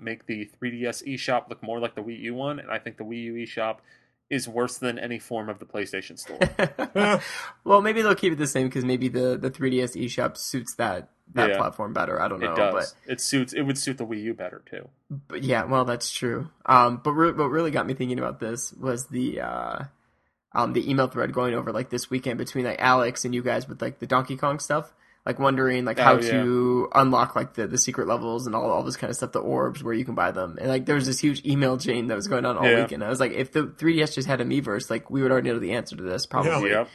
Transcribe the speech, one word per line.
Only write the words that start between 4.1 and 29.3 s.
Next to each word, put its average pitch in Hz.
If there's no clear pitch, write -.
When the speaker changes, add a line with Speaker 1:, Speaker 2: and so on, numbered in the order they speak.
Speaker 1:
is 123
worse 120
than 120
any 120
form 110
of 101
the 104
PlayStation 95
Store. -
Speaker 2:
<laughs> 196
Well, 202
maybe 220
they'll 208
keep 190
it 151
the 147
same 131
'cause 123
maybe 127
the, 127
the 131
three 131
D 127
S 123
eShop 123
suits -
that, 101
that 120
Speaker 1:
Yeah. 98
Speaker 2:
platform 104
better. 85
I 90
don't 92
Speaker 1:
It -
Speaker 2:
know, 82
Speaker 1:
does. 95
Speaker 2:
but 131
Speaker 1:
It 123
suits, 127
it 151
would 135
suit 139
the 117
Wii 107
U 113
better, -
too. 95
Speaker 2:
But 139
yeah, 127
well, 131
that's 120
true. 123
Um, 123
but 151
re-, 160
what 139
really 160
got 131
me 127
thinking 127
about 127
this 117
was 123
the, 123
uh, 60
um, 117
the 123
email 135
thread 131
going 123
over, 117
like, 120
this 120
weekend 127
between, 123
like, 117
Alex 127
and 123
you 123
guys 123
with, 131
like, -
the 135
Donkey 131
Kong 143
stuff. 151
Like, 123
wondering, 131
like, 113
how 127
Speaker 1:
Oh, 120
yeah. 117
Speaker 2:
to 123
unlock, 127
like, 120
the, 110
the 123
secret 127
levels 120
and 110
all, 117
all 85
this -
kind -
of 120
stuff, -